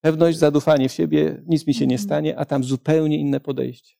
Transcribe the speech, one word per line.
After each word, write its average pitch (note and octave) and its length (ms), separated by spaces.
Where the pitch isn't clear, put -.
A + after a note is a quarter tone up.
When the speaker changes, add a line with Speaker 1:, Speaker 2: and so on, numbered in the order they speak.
Speaker 1:
Pewność, D#3+ 360
zadufanie D3 520
w - 40
siebie, D#3 540
nic D#3+ 200
mi C#3+ 60
się C#3 140
nie C3+ 80
Speaker 2:
Mhm. - 120
Speaker 1:
stanie, D3+ 320
a D3 60
tam C3+ 180
zupełnie D3+ 540
inne C#3+ 220
podejście. C3 600